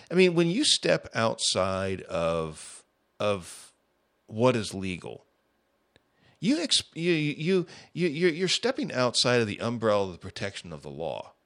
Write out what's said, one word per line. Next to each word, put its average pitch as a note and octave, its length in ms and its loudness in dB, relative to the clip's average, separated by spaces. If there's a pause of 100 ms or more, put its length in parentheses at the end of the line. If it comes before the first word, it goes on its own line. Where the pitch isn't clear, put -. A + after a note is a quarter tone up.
I D#3+ 40 -6
mean, F3+ 220 6
when E3+ 140 4
you A#3 140 0
step - 500 2
outside F#2+ 920 0
of, E2 760 -4 (380)
of G2+ 540 -4 (520)
what A#2 300 2
is G2+ 180 -4
legal, F#2 520 -8 (1120)
you C#4+ 220 2
ex-, - 220 0 (100)
you, E3+ 180 0
you, D#3+ 560 0 (240)
you, F3 160 -2
you're, D#3+ 240 2
you're F3 160 -2
stepping A#3+ 460 -2
outside B2 480 4
of A2 60 2
the G2+ 120 -4
umbrella G#2+ 460 2
of F#2 80 -8
the E2 40 -14
protection F#2+ 540 -10
of D2 100 -12
the D2 80 -12
law. C#2+ 440 -8 (120)